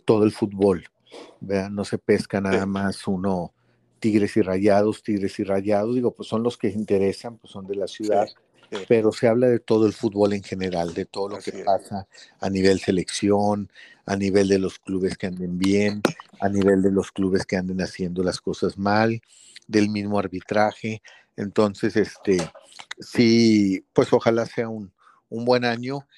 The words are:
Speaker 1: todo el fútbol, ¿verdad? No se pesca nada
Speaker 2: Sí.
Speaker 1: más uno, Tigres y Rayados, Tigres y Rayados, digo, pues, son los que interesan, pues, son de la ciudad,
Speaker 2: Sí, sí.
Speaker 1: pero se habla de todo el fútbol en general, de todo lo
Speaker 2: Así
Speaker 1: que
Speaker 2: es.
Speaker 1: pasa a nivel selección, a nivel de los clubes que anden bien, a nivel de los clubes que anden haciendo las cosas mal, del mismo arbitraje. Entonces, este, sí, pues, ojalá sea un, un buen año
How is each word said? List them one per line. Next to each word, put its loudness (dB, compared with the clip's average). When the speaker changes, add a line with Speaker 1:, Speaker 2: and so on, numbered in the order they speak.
Speaker 1:
todo 6
el 4
fútbol, 0
¿verdad? -4
No -4
se -6
pesca 0
nada 0
Speaker 2:
Sí. -2
Speaker 1:
más -2
uno, -2
Tigres 2
y 4
Rayados, 2
Tigres -4
y -2
Rayados, 0
digo, 0
pues, -12
son -2
los -2
que -2
interesan, -2
pues, -20
son -14
de -6
la -4
ciudad, 0
Speaker 2:
Sí, -14
sí. -10
Speaker 1:
pero 4
se 0
habla 2
de 2
todo 2
el 2
fútbol 0
en -4
general, -4
de -4
todo -8
lo -10
Speaker 2:
Así -12
Speaker 1:
que -12
Speaker 2:
es. -10
Speaker 1:
pasa -4
a -4
nivel 4
selección, 0
a -2
nivel 2
de 4
los -4
clubes -4
que -8
anden -8
bien, 2
a 0
nivel 2
de 2
los -2
clubes -2
que -4
anden -4
haciendo -6
las -4
cosas -4
mal, 0
del 2
mismo -2
arbitraje. -2
Entonces, 0
este, 0
sí, 2
pues, 2
ojalá 2
sea -6
un, -12
un -8
buen 2
año -4